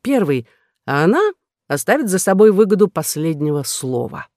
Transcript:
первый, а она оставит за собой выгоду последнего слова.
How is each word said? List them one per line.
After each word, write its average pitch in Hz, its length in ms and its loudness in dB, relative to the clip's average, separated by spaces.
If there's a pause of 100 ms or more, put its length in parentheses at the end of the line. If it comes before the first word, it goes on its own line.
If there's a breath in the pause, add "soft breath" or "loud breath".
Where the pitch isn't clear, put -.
первый, 160 460 -2 (380)
а 139 160 0
она 349 300 2 (340)
оставит 220 420 -2
за 185 120 0
собой 202 320 4
выгоду 196 360 2
последнего 151 760 -4
слова. 123 720 -6